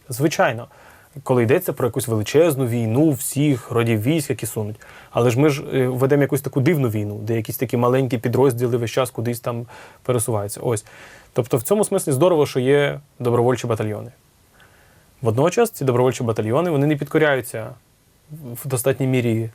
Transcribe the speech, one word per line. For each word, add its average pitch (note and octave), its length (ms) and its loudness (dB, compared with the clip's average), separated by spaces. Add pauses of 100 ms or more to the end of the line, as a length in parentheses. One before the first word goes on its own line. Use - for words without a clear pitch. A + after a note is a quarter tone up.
Звичайно, C3+ 580 -2 (560)
коли B2 200 2
йдеться C#3+ 300 2
про C3 140 -2
якусь A#2+ 200 -4
величезну C3 600 2
війну A#2 440 2
всіх C#3 600 -2
родів A#2 300 0
військ, D3 280 -2
які A#2 160 -6
сунуть. A2 300 -8 (360)
Але A#2+ 180 2
ж A2+ 100 0
ми D3+ 100 6
ж, C#3+ 140 -2 (100)
е, C3 140 2
ведемо C3 340 2
якусь C#3 200 0
таку C3+ 200 -4
дивну C#3 280 2
війну, G#2 340 -4
де A2+ 120 -2
якісь A2+ 220 -6
такі A#2+ 200 -2
маленькі B2 400 2
підрозділи B2 600 0
весь A#2 140 -4
час C3 180 0
кудись A#2+ 300 -6
там A#2+ 260 -6 (380)
пересуваються. G#2+ 600 -2
Ось. A#2+ 220 -2 (480)
Тобто B2+ 240 0
в A#2 60 0
цьому G#3 220 2
смислі F#3 260 -2
здорово, D3+ 340 4
що C3+ 140 -4
є C#3+ 400 2 (200)
добровольчі A#2+ 480 2
батальйони. A2 440 -4 (1120)
Водночас D3 500 2
ці - 140 -6
добровольчі B2+ 380 2
батальйони, A#2 460 0
вони C#3+ 180 2
не D3+ 80 2
підкоряються C#3+ 760 0 (600)
в C#3+ 360 -14
достатній C3+ 400 0
мірі A#2 480 0